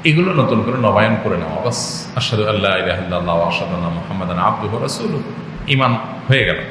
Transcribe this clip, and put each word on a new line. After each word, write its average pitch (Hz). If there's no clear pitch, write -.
এগুলো 170
নতুন 117
করে 120
নবায়ন 110
করে 95
নেওয়া। 80
বাস, -
আশহাদু 107
আল্লা 98
ইলাহা 92
ইল্লাল্লাহ 87
ওয়া 85
আশহাদু 87
আন্না 85
মুহাম্মাদান 87
আবদুহু 104
ওয়া -
রাসূলুহু, 160
ঈমান 131
হয়ে 127
গেল। 85